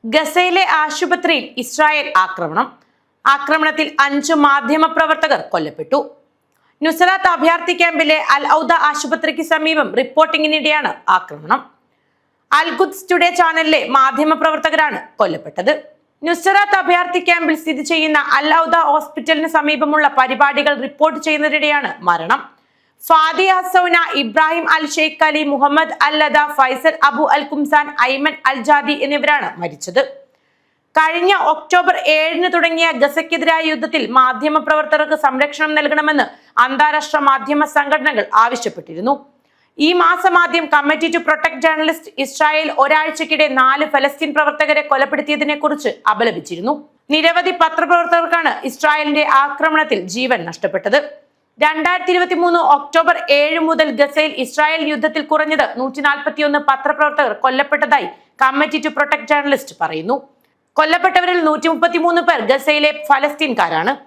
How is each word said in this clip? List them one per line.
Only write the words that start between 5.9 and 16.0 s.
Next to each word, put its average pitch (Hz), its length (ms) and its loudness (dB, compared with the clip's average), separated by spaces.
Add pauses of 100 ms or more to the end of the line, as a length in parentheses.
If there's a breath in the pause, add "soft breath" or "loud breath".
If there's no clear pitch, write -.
നുസ്രാത്ത് 359 480 2
അഭയാർത്ഥി 339 460 0
ക്യാമ്പിലെ 320 380 2 (180)
അൽ 285 100 -4 (120)
ഔദ 320 140 0 (180)
ആശുപത്രിക്ക് 311 640 -4
സമീപം 311 380 0 (100)
റിപ്പോർട്ടിങ്ങിനിടെയാണ് 302 920 0 (240)
ആക്രമണം. 160 440 -4 (1000)
അൽ 330 180 -4
ഖുദ്സ് - 320 -2
ടുഡേ 349 200 2 (100)
ചാനലിലെ 320 420 2 (160)
മാധ്യമപ്രവർത്തകരാണ് 311 1000 0 (200)
കൊല്ലപ്പെട്ടത്. 185 520 -2 (580)